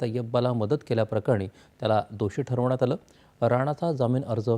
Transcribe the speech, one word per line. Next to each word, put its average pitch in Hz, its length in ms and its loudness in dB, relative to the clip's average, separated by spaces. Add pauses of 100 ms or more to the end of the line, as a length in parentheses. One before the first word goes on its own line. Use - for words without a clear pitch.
तय्यब्बाला 120 520 0
मदत 107 240 0 (100)
केल्याप्रकरणी 110 600 0 (320)
त्याला 107 220 2 (100)
दोषी 107 300 -4
ठरवण्यात 127 420 0
आलं. 127 120 2 (460)
राणाचा 135 500 2
जामीन 127 320 0
अर्ज 113 340 -2